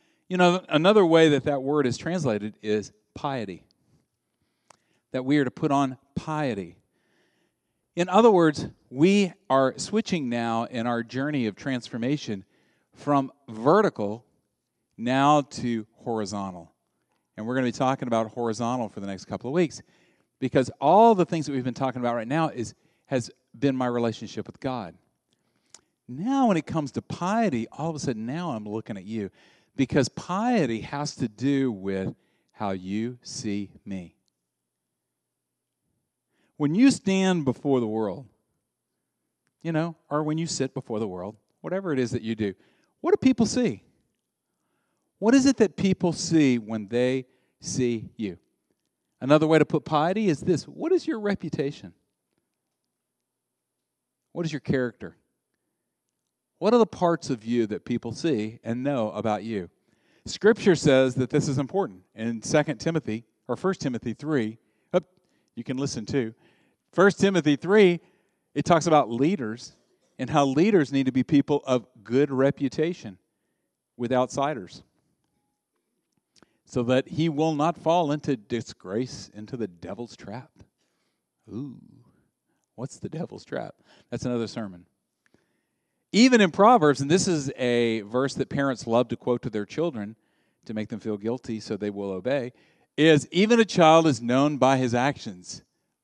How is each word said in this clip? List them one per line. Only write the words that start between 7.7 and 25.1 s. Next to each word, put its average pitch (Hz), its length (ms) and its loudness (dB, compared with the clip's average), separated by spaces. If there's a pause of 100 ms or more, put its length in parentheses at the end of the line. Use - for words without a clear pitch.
In 180 100 -2
other 214 240 6
words, 165 360 2 (220)
we 180 440 4 (160)
are 135 280 2
switching 180 520 -4
now 117 360 -2
in 120 220 -6
our 117 160 -2
journey 131 440 -4
of 98 100 -4
transformation 123 880 -6 (480)
from 139 360 0 (200)
vertical 117 760 0 (720)
now 135 440 4
to 117 440 -6 (100)
horizontal. 98 760 -8 (640)
And 107 100 -10
we're 123 100 -4
gonna 127 120 0
be 117 60 -2
talking 135 340 -2
about 113 200 0
horizontal 117 600 -4
for 101 140 -14
the 98 60 -10
next 95 180 -10
couple 110 240 -10
of 139 40 -6
weeks 165 280 -2 (580)
because 127 300 0 (100)
all 208 360 8
the 175 100 2
things 156 220 -4
that 143 60 -6
we've 131 100 -4
been 123 100 -4
talking 127 280 -4
about 120 140 -2
right 113 120 -6
now 156 220 0
is, 110 260 -8 (320)
has 127 240 -4 (260)
been 135 180 0
my 127 120 -2
relationship 117 580 -4
with - 140 -18
God. 117 360 -8 (1120)